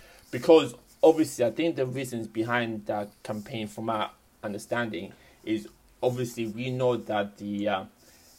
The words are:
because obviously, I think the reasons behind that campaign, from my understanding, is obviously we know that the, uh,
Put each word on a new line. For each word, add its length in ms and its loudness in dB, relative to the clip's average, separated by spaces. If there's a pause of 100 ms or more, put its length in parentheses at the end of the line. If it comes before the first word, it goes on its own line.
(300)
because 440 6 (280)
obviously, 420 6
I 60 2
think 260 -2
the 80 0
reasons 440 -6
behind 580 0
that 240 -4 (120)
campaign, 440 -6
from 200 -10
my 220 0 (360)
understanding, 680 -4 (320)
is 220 -2 (340)
obviously 460 -2
we 240 -6
know 260 0
that 420 -4
the, 300 -4
uh, 160 -2 (540)